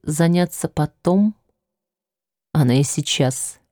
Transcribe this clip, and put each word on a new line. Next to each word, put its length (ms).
заняться 680
потом?" 680
Она 280
и 20
сейчас 760